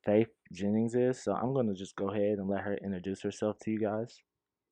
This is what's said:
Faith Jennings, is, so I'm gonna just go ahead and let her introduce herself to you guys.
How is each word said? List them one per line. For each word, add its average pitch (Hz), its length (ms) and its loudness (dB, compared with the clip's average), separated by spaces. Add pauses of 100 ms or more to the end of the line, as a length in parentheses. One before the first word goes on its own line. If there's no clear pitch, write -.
Faith 107 240 6 (240)
Jennings, 107 420 0
is, 123 260 2
so 104 120 -2
I'm 117 200 -2
gonna 117 220 0
just 92 220 -10
go 98 140 -2
ahead 104 280 2
and 98 100 -4
let 98 120 0
her 101 160 -4
introduce 95 460 -4
herself 104 400 -2
to 110 100 -2
you 107 80 -2
guys. 107 400 -2 (520)